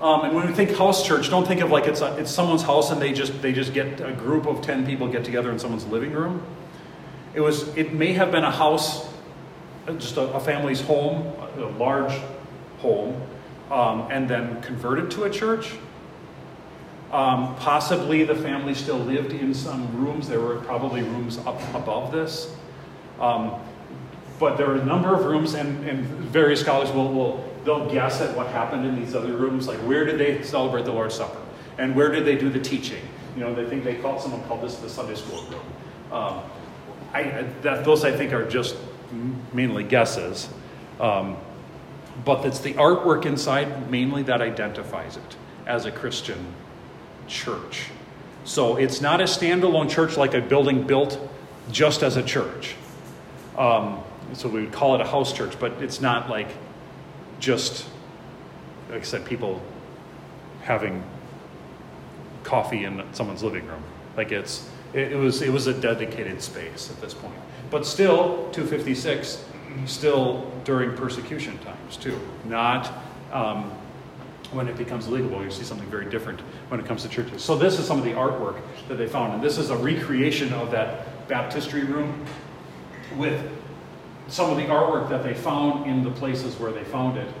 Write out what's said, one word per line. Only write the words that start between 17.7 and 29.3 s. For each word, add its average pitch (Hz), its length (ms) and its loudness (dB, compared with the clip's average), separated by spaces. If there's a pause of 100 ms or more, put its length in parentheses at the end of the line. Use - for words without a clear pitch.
the 147 100 4
family 139 400 -2
still 127 240 0
lived 131 340 0
in 135 220 0
some 123 420 -4
rooms. 143 320 0
There 117 120 2
were 120 160 0
probably 120 460 -2
rooms 117 360 -4
up - 220 -4 (140)
above 127 360 -2
this. - 440 -2 (640)
Um, - 400 2 (800)
but 143 180 4
there 139 100 4
were 135 100 4
a 131 80 2
number 180 300 4
of 180 100 6
rooms, 156 300 4
and, 143 340 -2
and 135 180 -2
various 147 540 6
scholars 139 300 4
will, 135 220 4
will, 131 320 2 (200)
they'll 151 260 4
guess 135 300 2
at 120 160 0
what 123 120 0
happened 127 360 0
in 131 120 2
these 117 180 -2
other 123 200 0